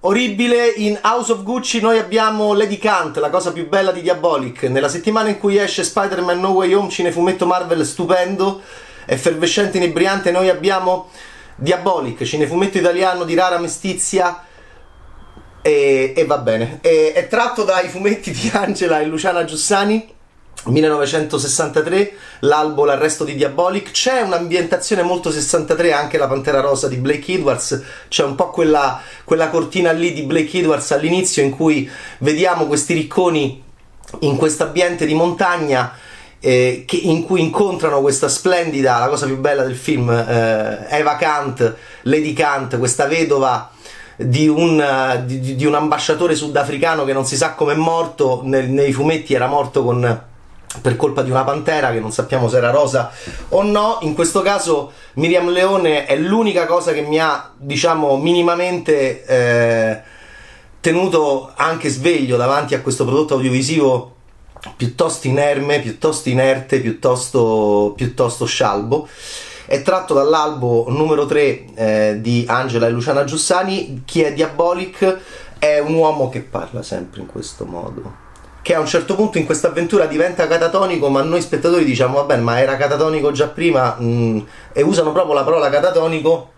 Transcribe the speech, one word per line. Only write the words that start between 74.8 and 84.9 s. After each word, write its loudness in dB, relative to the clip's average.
È 2
un -2
uomo 2
che -8
parla -10
sempre -10
in -12
questo -12
modo, -12
che 0
a 0
un -2
certo -2
punto 0
in -2
questa 0
avventura 2
diventa -2
catatonico, 0
ma 2
noi 0
spettatori 2
diciamo: 2
"Vabbè, 0
ma 0
era 2
catatonico 0
già 0
prima", 0
mm, 0
e 2
usano 2